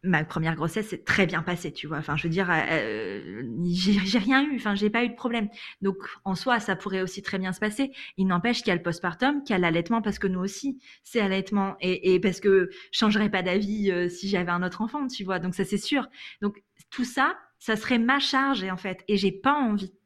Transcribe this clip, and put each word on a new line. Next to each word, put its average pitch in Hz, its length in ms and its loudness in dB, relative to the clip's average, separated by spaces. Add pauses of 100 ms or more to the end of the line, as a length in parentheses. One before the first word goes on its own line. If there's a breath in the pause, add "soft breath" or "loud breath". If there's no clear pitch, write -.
ma 170 220 2
première 160 320 -2
grossesse 165 320 -2
s'est - 160 -10
très - 220 4
bien 165 160 -2
passée, 170 320 -4
tu - 120 -12
vois. 151 120 -6
Enfin, 151 180 -4
je - 80 -4
veux 170 60 0
dire, 175 200 0
euh, 160 120 2 (100)
euh, 107 720 -4 (220)
j'ai, 180 280 2
j'ai 202 240 2
rien 262 320 4
eu, 277 60 -2
enfin, 208 180 -2
j'ai 208 160 2
pas 233 140 2
eu 240 60 0
de 240 60 -8
problème. 233 340 -2 (320 loud breath)
Donc, 196 160 0 (260)
en 190 120 -2
soi, 240 260 2
ça 196 160 -2
pourrait 190 240 -4
aussi 185 200 -6
très - 160 -4
bien 185 140 -2
se - 80 -6
passer. 240 320 -2 (240 loud breath)
Il 190 120 2
n'empêche 185 320 2
qu'il - 80 -2
y 202 40 4
a 175 40 4
le 170 60 -2
postpartum, 247 640 -2
qu'il 233 100 -2
y 185 40 2
a - 20 2
l'allaitement, 170 420 2
parce 208 160 -2
que 202 100 -2
nous 185 120 0
aussi, 226 400 -4 (240 loud breath)
c'est - 160 -2
allaitement. 196 600 0
Et, 185 320 2
et 180 80 6
parce 185 180 0
que 190 300 6 (220 loud breath)
je - 60 -4
changerais 208 320 4
pas 190 140 0
d'avis, 202 480 2
euh, 175 160 2
si 175 220 -6
j'avais 180 220 0
un 175 120 0
autre 180 180 -4
enfant, 269 260 -2
tu 214 180 -8
vois. 185 140 -2
Donc, 180 140 -2
ça, 190 120 0
c'est 202 120 -2
sûr. 277 300 0 (340 loud breath)
Donc, 208 220 -4 (280)
tout 247 120 -4
ça, 294 340 0 (220)
ça 220 160 0
serait 233 240 2
ma 262 200 4
charge, 269 440 2
et 190 80 -4
en 180 60 -4
fait, 185 320 -8
et 208 80 4
j'ai 190 160 2
pas 277 200 2
envie. 208 400 0 (120)